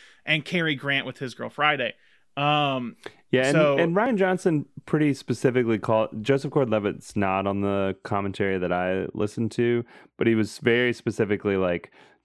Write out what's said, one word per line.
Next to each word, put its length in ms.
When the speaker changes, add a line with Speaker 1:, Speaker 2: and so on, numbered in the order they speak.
Speaker 1:
and 200
Cary 300
Grant 300
with 140
His 160
Girl 140
Friday. 440
Um, 580
Speaker 2:
Yeah, 180
and, 40
Speaker 1:
so 260
Speaker 2:
and 180
Rian 220
Johnson 480
pretty 280
specifically 640
called, 460
Joseph 280
Gordon-Levitt's 640
not 300
on 160
the 420
commentary 540
that 140
I 420
listened 400
to, 300
but 80
he 100
was 240
very 340
specifically 640
like, 340